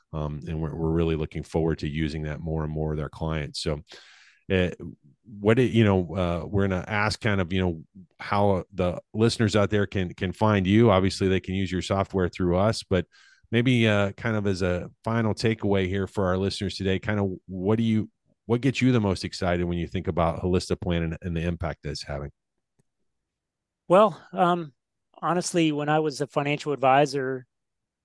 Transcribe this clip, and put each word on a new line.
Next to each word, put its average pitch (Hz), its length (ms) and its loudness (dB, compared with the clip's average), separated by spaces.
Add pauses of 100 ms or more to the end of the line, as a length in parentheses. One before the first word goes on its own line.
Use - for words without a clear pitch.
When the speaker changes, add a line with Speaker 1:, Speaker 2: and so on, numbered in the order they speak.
(120)
Speaker 1:
Um, 76 340 -6
and 80 140 -6
we're, 78 140 -6
we're 80 160 -2
really 82 260 2
looking 78 260 -6
forward 80 380 -2
to 80 80 -4
using 78 340 -4
that 76 160 -6
more 80 240 -4
and 78 100 -6
more 78 180 -4
with 76 100 -4
our 73 80 -6
clients. 78 520 -6
So, 78 220 -4 (680)
uh, 92 200 2 (720)
what 110 180 4
it, 117 140 4
you 113 120 6
know, 95 320 2
uh, 87 300 -2
we're 98 200 0
gonna 92 220 0
ask 104 320 -2
kind 104 180 0
of, 87 140 -2
you 95 80 0
know, 87 220 -2 (360)
how 180 540 0
the 90 260 -2 (140)
listeners 107 420 2
out 101 140 4
there 104 180 0
can, 92 280 -4
can 92 180 -4
find 104 340 2
you. 110 240 6
Obviously, 95 380 2
they 92 100 2
can 92 160 -6
use 95 160 -2
your 90 120 -2
software 95 480 -2
through 87 260 0
us, 104 260 0
but 90 220 0 (480)
maybe, 117 340 4
uh, 101 260 2
kind 113 240 -4
of 101 100 -2
as 95 160 -2
a 90 280 -2 (140)
final 113 300 0
takeaway 101 520 0
here 95 200 -2
for 101 180 -2
our 92 140 2
listeners 95 380 -4
today, 95 220 -2
kind 107 220 -4
of 98 120 -2 (140)
what 95 300 0
do 117 80 2
you, 110 240 0 (380)
what 120 160 0
gets 131 180 0
you 127 100 4
the 123 100 4
most 98 220 0
excited 87 420 -2
when 87 120 -2
you 85 100 -4
think 90 220 -6
about 82 320 0
Holista 90 400 0
Plan 85 220 -2
and, 82 180 -4
and 87 160 -6
the 82 60 -2
impact 85 400 -4
that 73 80 -8
it's 67 120 -10
having? 71 280 -8 (1600)
Speaker 2:
Well, 190 320 6 (140)
um, 175 400 0 (480)
honestly, 165 520 0
when 147 180 -2
I 156 80 4
was 151 240 -2
a 143 40 -6
financial 147 460 -2
advisor, 131 720 2 (580)